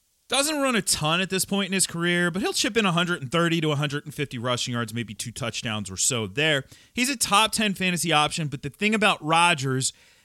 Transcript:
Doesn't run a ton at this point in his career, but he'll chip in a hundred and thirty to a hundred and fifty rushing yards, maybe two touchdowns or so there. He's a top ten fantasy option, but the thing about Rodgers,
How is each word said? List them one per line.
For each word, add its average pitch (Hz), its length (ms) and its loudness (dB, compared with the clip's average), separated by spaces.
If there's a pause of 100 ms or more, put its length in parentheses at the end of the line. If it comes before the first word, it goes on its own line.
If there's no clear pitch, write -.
(280)
Doesn't 285 320 0
run 269 140 2
a 196 80 2
ton 160 380 0
at 185 100 -4
this 185 140 -2
point 196 240 -2
in 190 60 -2
his 185 120 2
career, 175 460 0
but 190 100 -4
he'll 381 100 -2
chip 233 240 0
in 214 100 2
a 185 40 4
hundred 170 320 0
and 127 80 -8
thirty 170 300 2
to 156 100 0
a 143 60 0
hundred 147 280 -4
and 147 80 -12
fifty 139 240 -6
rushing 120 380 -2
yards, 113 180 -2
maybe 113 220 -6
two - 160 -8
touchdowns 107 600 -6
or 92 40 -8
so 113 300 0
there. 139 380 0 (280)
He's 247 160 0
a 277 80 -2
top 214 360 2
ten 214 200 0
fantasy 175 400 0
option, 151 360 2
but 135 140 -8
the 143 80 -8
thing 214 260 0
about 202 280 2
Rodgers, 151 680 2 (320)